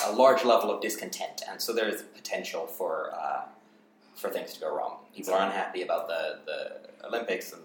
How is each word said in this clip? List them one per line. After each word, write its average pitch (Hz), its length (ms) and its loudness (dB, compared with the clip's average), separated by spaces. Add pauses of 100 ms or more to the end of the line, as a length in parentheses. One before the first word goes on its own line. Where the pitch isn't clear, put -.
a 104 60 2
large 127 320 8
level 104 260 6
of 98 120 0
discontent, - 680 -4
and 95 140 -6
so 117 100 -2
there 110 160 2
is 92 140 -2
potential - 640 -6
for, 80 480 -4
uh, 73 280 -2 (720)
for - 140 -4
things 87 260 -4
to - 60 -12
go 76 160 -2
wrong. - 220 -4 (160)
People 95 180 -4
are 95 140 4
unhappy 92 360 -2
about 85 260 0
the, 80 360 -2
the - 640 -8
Olympics - 460 -4
and 82 120 -16